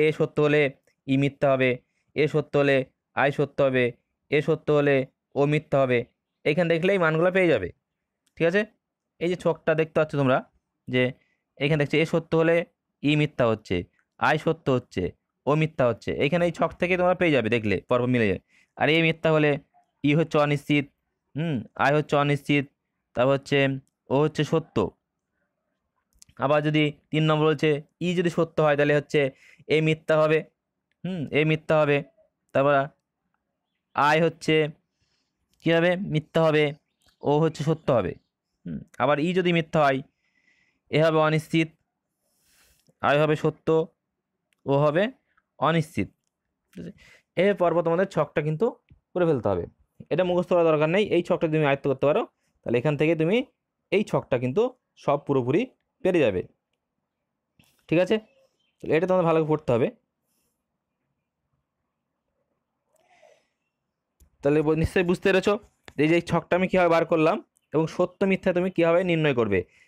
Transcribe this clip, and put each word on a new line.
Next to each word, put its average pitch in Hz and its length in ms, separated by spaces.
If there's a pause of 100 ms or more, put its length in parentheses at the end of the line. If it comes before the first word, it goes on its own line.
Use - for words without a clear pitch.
এ 156 100
সত্য 151 300
হলে 151 200 (440)
ই 135 100
মিথ্যা 139 340
হবে, 131 200 (460)
এ 143 120
সত্য 151 300
হলে 143 180 (400)
আই 131 160
সত্য 139 320
হবে, 131 200 (460)
এ 143 120
সত্য 156 300
হলে 143 240 (380)
ও 127 120
মিথ্যা 147 340
হবে। 127 180 (460)
এইখানে 165 260
দেখলেই 185 280
মানগুলো 165 340
পেয়ে 185 180
যাবে। 101 180 (720)
ঠিক 160 100
আছে? 196 140 (580)
এই 170 100
যে 180 60
ছকটা 165 380
দেখতে 156 240
পাচ্ছ 156 180
তোমরা, 139 220 (500)
যে 127 140 (560)
এখানে 151 220
দেখছো 139 180
এ 160 80
সত্য 165 300
হলে 165 200 (460)
ই 143 140
মিথ্যা 151 300
হচ্ছে, 107 300 (440)
আই 139 180
সত্য 160 320
হচ্ছে, 123 320 (440)
ও 127 80
মিথ্যা 156 320
হচ্ছে। 113 320
এইখানে 147 260
এই 170 80
ছক 165 260
থেকে 180 180
তোমরা 180 180
পেয়ে 175 220
যাবে 110 140
দেখলে, 107 260 (100)
পরপর 123 220
মিলে 120 200
যাবে। 90 140 (340)
আর 123 120
এ 156 140
মিথ্যা 160 300
হলে 151 180 (540)
ই 143 100
হচ্ছে 160 240
অনিশ্চিত, 147 460 (500)
হুম, 156 220 (200)
আই 135 180
হচ্ছে 151 220
অনিশ্চিত, 143 480 (520)
তারপর 131 180
হচ্ছে 139 240 (520)
ও 127 120
হচ্ছে 156 220
সত্য। 160 320 (1600)
আবার 143 240
যদি 151 220 (240)
তিন 156 180
নম্বর 156 220
বলছে 156 220 (300)
ই 170 140
যদি 175 160
সত্য 165 320
হয়, 147 160
তাহলে 147 160
হচ্ছে 147 260 (480)
এ 147 120
মিথ্যা 156 360
হবে, 156 220 (640)
হুম, 180 160 (120)
এ 139 120
মিথ্যা 156 340
হবে। 147 200 (560)
তারপর 139 200 (1200)
আই 147 240
হচ্ছে 160 340 (1080)
কী - 80
হবে? 165 180 (200)
মিথ্যা 156 320
হবে, 156 220 (580)
ও 139 160
হচ্ছে 156 260
সত্য 156 280
হবে। 104 200 (540)
হুম, 82 120 (200)
আবার 139 220
ই 160 140
যদি 180 180
মিথ্যা 165 280
হয়, 139 200 (920)
এ - 120
হবে 160 160
অনিশ্চিত, 156 500 (1300)
আই 131 160
হবে 151 180
সত্য, - 320 (1000)
ও 135 120
হবে 151 240 (560)
অনিশ্চিত। 156 500 (580)
ঠিক - 140
আছে? 175 120 (440)
এভাবে 196 220
পরপর 170 260
তোমাদের 170 260
ছকটা 160 320
কিন্তু 156 240 (440)
করে 180 160
ফেলতে 135 220
হবে। 90 160 (460)
এটা 175 140
মুখস্থ 180 280
করার 170 180
দরকার 156 200
নেই। 196 200
এই 170 120
ছকটা 170 260
তুমি 156 180
আয়ত্ত 139 220
করতে 135 180
পারো, 165 160 (440)
তাহলে 117 120
এখান 151 180
থেকে 156 200
তুমি 160 200 (560)
এই 196 120
ছকটা - 340
কিন্তু 127 240 (380)
সব 143 240
পুরোপুরি 135 380 (420)
পেরে 180 160
যাবে। 98 220 (1500)
ঠিক 156 100
আছে? 185 180 (560)
তাহলে - 220
এটা 170 140
তোমাদের 185 200
ভালো 160 120
করে 156 100
পড়তে 151 220
হবে। 123 160 (4000)
তাহলে 147 180
ব-, 156 180
নিশ্চয়ই 175 280
বুঝতে 180 200
পেরেছো 185 240 (400)
যে 139 120
এই 156 60
যে 170 120
ছকটা 165 340
আমি 185 120
কীভাবে 180 240
বার 165 140
করলাম 165 300 (360)
এবং 160 160
সত্য - 380
মিথ্যা 190 260
তুমি 180 180
কীভাবে 165 340
নির্ণয় 156 340
করবে। 104 200 (300)